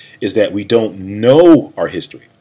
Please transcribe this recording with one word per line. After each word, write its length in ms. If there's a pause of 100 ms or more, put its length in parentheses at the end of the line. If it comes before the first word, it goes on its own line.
(200)
is 140
that 180
we 120
don't 360
know 800
our 100
history. 400 (140)